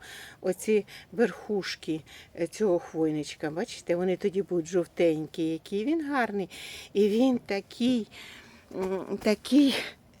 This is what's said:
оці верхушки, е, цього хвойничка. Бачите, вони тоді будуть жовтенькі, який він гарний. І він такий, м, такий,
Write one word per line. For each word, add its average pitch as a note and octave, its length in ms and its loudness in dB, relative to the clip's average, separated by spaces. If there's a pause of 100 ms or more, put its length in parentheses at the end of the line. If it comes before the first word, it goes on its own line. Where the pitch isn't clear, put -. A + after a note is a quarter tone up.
(400)
оці G3+ 460 0 (260)
верхушки, F3+ 880 -2 (400)
е, E3+ 60 0
цього F3+ 320 2
хвойничка. D#3 720 -2
Бачите, F3 460 -4
вони F#3 200 0
тоді F#3+ 260 0
будуть F3 240 -2
жовтенькі, E3 760 0
який D#3+ 420 -2
він D4+ 260 0
гарний. G#3+ 400 -2 (420)
І G3+ 160 6
він A#3+ 380 4
такий, A3+ 600 -2 (640)
м, F#3+ 480 -4
такий, B3 520 4 (460)